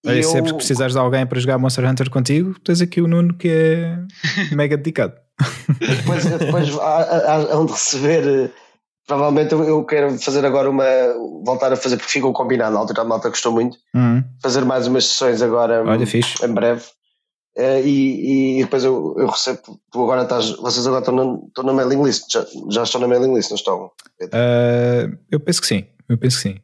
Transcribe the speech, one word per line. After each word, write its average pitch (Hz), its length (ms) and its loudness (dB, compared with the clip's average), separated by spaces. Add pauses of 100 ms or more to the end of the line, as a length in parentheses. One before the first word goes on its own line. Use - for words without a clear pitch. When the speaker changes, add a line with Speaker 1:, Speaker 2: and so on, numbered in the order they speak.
Speaker 1:
E - 60 -4
Speaker 2:
Olha, - 80 2
Speaker 1:
eu 160 60 2
Speaker 2:
sempre 165 280 2
que 156 60 -6
precisares 131 360 -2
de 135 60 0
alguém 127 280 0
para 127 120 -4
jogar 127 200 0
Monster 127 280 0
Hunter 131 220 0
contigo, 147 540 0
tens 175 180 2
aqui 175 200 0
o 175 60 2
Nuno, 175 280 2
que 175 140 -2
é 165 480 2 (280)
Speaker 1:
<laughs> 165 300 -4
Speaker 2:
mega 147 200 0
dedicado. 143 380 -4 (640)
Speaker 1:
Depois, - 460 0
depois 165 540 0
há, - 20 -4
há, 156 540 2
há, 151 200 0
hão 160 120 2
de - 60 -4
receber, 139 720 0
eh, 127 40 -8 (560)
provavelmente 147 480 2
eu, 156 100 2
eu 151 220 2
quero 143 340 0
fazer 139 260 0
agora 139 240 2
uma, 135 140 2 (640)
voltar 127 260 0
a 131 40 4
fazer, 127 220 -2
porque - 140 -8
ficou 131 220 0
combinado, 117 400 0
na 101 60 0
altura 110 220 -2
a 117 40 0
malta 113 240 -2
gostou 117 220 -2
muito, 117 260 0 (160)
Speaker 2:
Uhum. 123 300 2 (180)
Speaker 1:
fazer 123 240 0
mais 123 220 0
umas 127 180 2
sessões 120 360 0
agora, 117 440 2
Speaker 2:
Olha, 110 160 2
Speaker 1:
hum, 120 60 2
Speaker 2:
fixe. - 360 -2
Speaker 1:
em 120 100 0
breve. 117 300 0 (760)
Eh, 131 240 2
e, 139 80 2
e, 135 720 2
e 131 40 2
depois 131 200 0
eu, 104 340 0
eu 120 100 2
recebo, - 320 -4 (320)
tu 120 120 -4
agora 123 200 2
estás, 117 280 -2
vocês 123 360 -4
agora 131 140 0
estão 127 140 0
na, 131 220 0 (100)
estão - 180 -10
na 135 80 2
mailing 135 300 2
list, - 280 -2
já, - 140 0 (240)
já 110 140 0
estão 120 180 -2
na 123 60 0
mailing 123 280 2
list, 104 140 0
não 104 80 -6
estão, 95 340 -4 (260)
Pedro? 117 220 -6
Speaker 2:
Eh, 120 720 2 (200)
eu 151 100 0
penso 170 200 -2
que - 80 -4
sim, 98 180 -2 (220)
eu 120 100 0
penso 127 200 0
que - 60 -6
sim. 98 200 -6